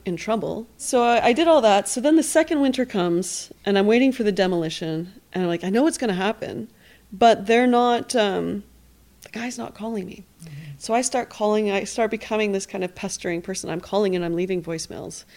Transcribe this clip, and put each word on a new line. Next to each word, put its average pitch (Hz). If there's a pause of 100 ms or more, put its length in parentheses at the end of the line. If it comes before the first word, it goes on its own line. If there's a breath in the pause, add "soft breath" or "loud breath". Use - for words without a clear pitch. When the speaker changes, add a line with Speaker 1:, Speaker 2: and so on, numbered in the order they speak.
Speaker 1:
in 180
trouble." 208 (100)
So -
I, 240
I 240
did 330
all 311
that. 214
So -
then 294
the 320
second 320
winter 262
comes, 180 (140)
and 202
I'm 196
waiting 247
for 240
the 208
demolition, 175 (220)
and 185
I'm 175
like, 170
"I 185
know 226
what's 320
gonna 226
happen, 196 (420 soft breath)
but 208
they're 233
not, 240
um, 196 (600)
the -
guy's 240
not 233
calling 214
me." - (180)
Speaker 2:
Mm-hmm. 165 (280 loud breath)
Speaker 1:
So -
I 240
start 254
calling, 214
I 196
start 220
becoming 214
this 190
kind 185
of 180
pestering 180
person. -
I'm 165
calling 196
and 175
I'm 170
leaving 180
voicemails, 165 (120)